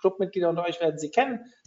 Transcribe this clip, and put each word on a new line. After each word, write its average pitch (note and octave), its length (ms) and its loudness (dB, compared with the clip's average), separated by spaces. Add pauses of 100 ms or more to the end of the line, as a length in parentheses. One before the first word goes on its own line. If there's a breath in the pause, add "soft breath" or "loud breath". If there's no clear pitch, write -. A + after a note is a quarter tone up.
Clubmitglieder F#3+ 480 0
unter E3+ 160 0
euch E3+ 160 -4
werden D#3 180 0
sie D3+ 120 -4
kennen. B3 420 0 (140 soft breath)